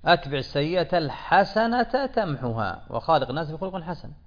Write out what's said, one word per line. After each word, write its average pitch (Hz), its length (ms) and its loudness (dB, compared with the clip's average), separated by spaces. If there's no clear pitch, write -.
"أتبع 151 320 4
السيئة 160 600 0
الحسنة 233 1080 2
تمحها، 117 840 -2
وخالق 131 400 2
الناس 151 220 -4
بخلق 185 300 -8
حسن." 165 300 -10